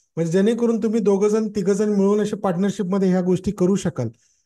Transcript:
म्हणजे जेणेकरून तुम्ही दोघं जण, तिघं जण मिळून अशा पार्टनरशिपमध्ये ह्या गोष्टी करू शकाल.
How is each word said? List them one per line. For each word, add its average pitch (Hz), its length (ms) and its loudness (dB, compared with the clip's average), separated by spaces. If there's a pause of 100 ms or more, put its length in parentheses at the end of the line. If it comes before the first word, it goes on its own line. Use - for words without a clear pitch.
(160)
म्हणजे 165 160 -2
जेणेकरून 226 460 2
तुम्ही 226 220 0
दोघं 196 280 2
जण, 220 200 0
तिघं 202 240 -2
जण 214 160 0
मिळून 202 320 2
अशा 208 160 -2
पार्टनरशिपमध्ये 190 720 -2
ह्या 180 120 2
गोष्टी 180 300 0
करू 185 240 0
शकाल. 156 340 -4 (380)